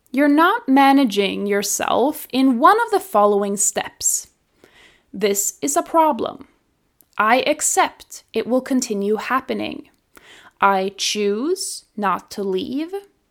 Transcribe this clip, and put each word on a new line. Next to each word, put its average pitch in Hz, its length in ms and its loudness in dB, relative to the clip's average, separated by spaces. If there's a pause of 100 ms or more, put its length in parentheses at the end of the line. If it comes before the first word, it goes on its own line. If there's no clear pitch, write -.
(100)
you're 277 180 2
not 339 400 2
managing 226 800 4
yourself 202 840 0
in 262 260 2
one 370 220 6
of 453 100 -4
the 403 100 0
following 208 560 2
steps. - 720 -4 (840)
This 196 500 -2
is 285 140 -4
a 349 60 2
problem. 320 640 0 (680)
I 226 260 2
accept - 880 -4
it 226 160 -4
will 254 120 0
continue 214 560 -2
happening. 220 720 -6 (720)
I 196 380 0
choose 214 880 -4 (140)
not 190 320 -4
to 208 120 -8
leave. 247 520 -6 (360)